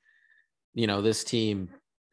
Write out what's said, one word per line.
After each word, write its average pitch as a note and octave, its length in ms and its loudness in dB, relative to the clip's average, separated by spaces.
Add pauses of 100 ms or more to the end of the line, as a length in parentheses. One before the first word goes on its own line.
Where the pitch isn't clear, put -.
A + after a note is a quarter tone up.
(720)
You A#2 140 2
know, G2+ 160 0
this A2 200 2
team G#2 460 -2 (440)